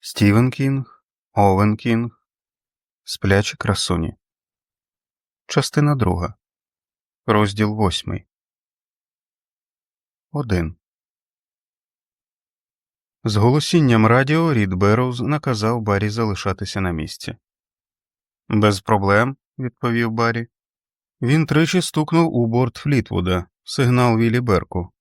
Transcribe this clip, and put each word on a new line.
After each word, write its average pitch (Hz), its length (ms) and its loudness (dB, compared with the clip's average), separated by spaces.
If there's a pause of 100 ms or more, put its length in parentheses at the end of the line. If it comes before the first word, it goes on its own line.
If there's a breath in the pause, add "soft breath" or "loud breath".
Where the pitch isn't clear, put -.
Стівен 107 420 2
Кінг, 135 540 -4 (280)
Овен 101 440 2
Кінг, 117 340 -2 (920)
Сплячі - 520 -2
красуні. 87 580 -4 (1300)
ЧАСТИНА 147 480 0
друга. 92 400 -2 (920)
Розділ 104 480 0
восьмий. 95 520 -4 (2000)
Один. 92 440 -4 (2500)
З 107 120 0
голосінням 123 720 4
радіо 143 480 2
Рід 101 200 0
Берроуз 117 460 0
наказав 123 600 -2
Баррі 104 280 0
залишатися 104 720 -4
на 95 100 -2
місці. - 460 -8 (1120)
"Без 104 320 2
проблем", 107 560 0 (220)
відповів 120 520 -4
Баррі. 117 380 -2 (720)
Він 147 260 0
тричі 165 360 2
стукнув 165 520 0
у 120 120 0
борт 120 300 0
Флітвуда, 95 720 -2 (180)
сигнал 123 540 2
Віллі 117 220 2
Берку. 95 600 -2